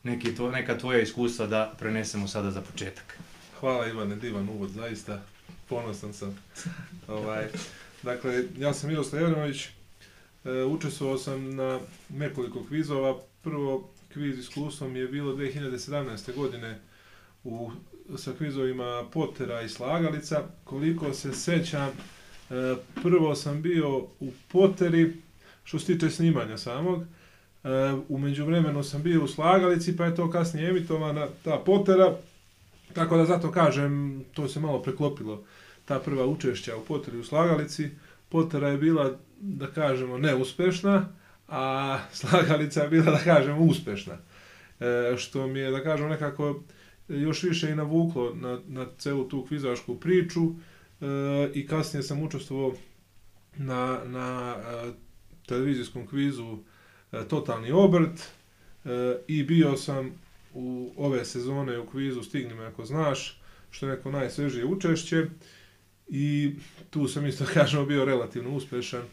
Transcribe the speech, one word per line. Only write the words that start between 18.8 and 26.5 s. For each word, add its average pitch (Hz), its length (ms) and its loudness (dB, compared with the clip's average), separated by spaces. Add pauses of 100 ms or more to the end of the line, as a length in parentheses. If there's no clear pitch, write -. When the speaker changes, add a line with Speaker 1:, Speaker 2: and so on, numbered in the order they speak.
Speaker 2:
Potera 120 480 -4
i 110 80 -8
Slagalica. 151 760 -2 (200)
Koliko 151 500 -2
se 135 200 -6
sećam, 156 560 0
e, - 840 -6 (280)
prvo 160 320 6
sam 147 260 -4
bio 156 360 2
u 127 340 -8 (160)
Poteri, 175 680 6 (500)
što 160 160 -4
se - 60 -10
tiče 165 240 4
snimanja 123 480 2